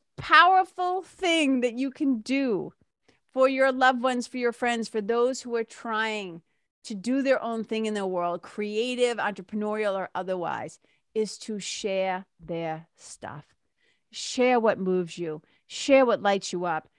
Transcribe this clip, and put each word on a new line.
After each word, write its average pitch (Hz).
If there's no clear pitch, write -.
powerful 359
thing 311
that 240
you 262
can 269
do 247
for 262
your 269
loved 254
ones, 247
for 254
your 240
friends, 233
for 226
those 240
who 240
are 226
trying 214
to 226
do 247
their 254
own 226
thing 220
in 214
the 196
world, 175
creative, 233
entrepreneurial, 208
or 190
otherwise, 170
is 214
to 214
share 190
their 165
stuff. -
Share 247
what 220
moves 185
you. 160
Share 269
what 214
lights 202
you 180
up. 165